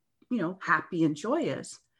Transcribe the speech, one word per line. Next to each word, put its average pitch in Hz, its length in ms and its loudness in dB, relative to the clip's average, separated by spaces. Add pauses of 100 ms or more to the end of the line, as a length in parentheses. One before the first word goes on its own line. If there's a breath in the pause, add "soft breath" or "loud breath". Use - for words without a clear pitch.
(300)
you 247 80 0
know, 185 240 -2
happy 165 420 2
and 151 100 4
joyous?" 214 680 -4 (200 soft breath)